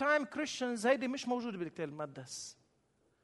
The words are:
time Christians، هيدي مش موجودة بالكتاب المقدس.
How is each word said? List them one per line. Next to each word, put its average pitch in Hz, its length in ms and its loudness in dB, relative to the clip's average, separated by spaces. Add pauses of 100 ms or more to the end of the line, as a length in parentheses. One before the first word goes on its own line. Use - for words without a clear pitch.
time 294 220 6 (100)
Christians، 247 500 -2
هيدي 262 220 6
مش 262 200 -4
موجودة 240 300 0
بالكتاب 165 320 -4
المقدس. 143 680 -8 (680)